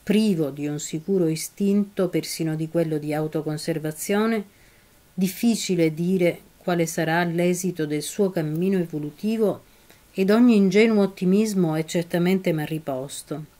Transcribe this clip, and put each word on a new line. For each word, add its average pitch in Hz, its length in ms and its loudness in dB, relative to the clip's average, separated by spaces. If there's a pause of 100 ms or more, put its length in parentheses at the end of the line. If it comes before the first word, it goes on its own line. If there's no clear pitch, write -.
privo 196 480 2
di 143 160 -8
un 147 140 -4
sicuro 165 480 -2
istinto, 196 840 -2
persino 160 460 -4
di 156 140 -4
quello 165 280 0
di 147 160 -4
autoconservazione, 156 1300 -2 (720)
difficile 180 800 0
dire 175 460 0 (180)
quale 170 300 0
sarà 165 360 0
l'esito 175 640 0
del 147 160 -4
suo 190 300 -2
cammino 175 480 0
evolutivo 170 840 -2 (500)
ed 190 180 2
ogni 240 240 6
ingenuo 202 480 6
ottimismo 190 720 2
è 156 100 -2
certamente 175 640 0
mal 156 140 -2
riposto. 147 800 -8 (140)